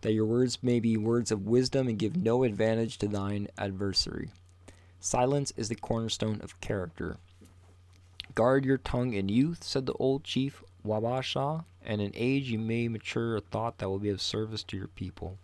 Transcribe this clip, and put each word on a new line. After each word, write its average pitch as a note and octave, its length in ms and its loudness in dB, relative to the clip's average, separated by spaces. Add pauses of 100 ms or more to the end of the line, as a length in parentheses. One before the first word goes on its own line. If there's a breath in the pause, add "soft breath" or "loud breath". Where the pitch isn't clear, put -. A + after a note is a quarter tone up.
that A2+ 120 0
your A2 140 4
words A#2+ 340 2
may B2 200 4
be A2+ 160 4
words A2+ 340 2
of G2 160 0
wisdom B2+ 400 4
and A2 140 0
give G#2+ 160 0
no B2 260 4
advantage A2+ 560 2
to G#2 80 0
thine G2+ 400 -2 (100)
adversary. G2 720 -2 (680 loud breath)
Silence C3+ 580 2
is A2 120 -4
the A2+ 80 -2
cornerstone A2+ 680 -2
of - 180 -16
character. F2+ 560 -4 (1200)
Guard C3 300 4
your C3 140 4
tongue B2 340 -2
in G2 160 0
youth, C#3 340 2
said C3 240 -2
the - 80 -2
old C3+ 300 0
chief - 400 -2 (200)
Wabasha, C3 800 -2 (200)
and G#2+ 160 -2
in G2+ 140 0
age C3 360 0
you A2 80 0
may A2+ 300 0
mature A#2 480 -2
a G#2 40 -2
thought A2+ 380 -4
that G2 100 -2
will G2 120 -2
be G#2 100 0
of G2 100 0
service A2 440 -4
to - 120 -10
your G2 120 -8
people. F2+ 560 -10